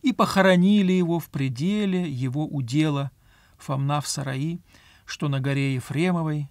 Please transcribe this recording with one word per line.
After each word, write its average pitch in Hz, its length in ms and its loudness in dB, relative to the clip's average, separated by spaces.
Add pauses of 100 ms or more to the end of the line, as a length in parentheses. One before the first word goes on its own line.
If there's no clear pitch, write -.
И 254 120 0
похоронили 190 760 4
его 170 280 2
в - 100 -10
пределе 175 800 -2
его 135 360 -4
удела, 139 680 -2 (460)
Фомна 143 440 -2
в - 60 -10
сараи, 139 540 -6 (440)
что - 240 -4
на 139 100 0
горе 139 360 0
Ефремовой, 151 760 -2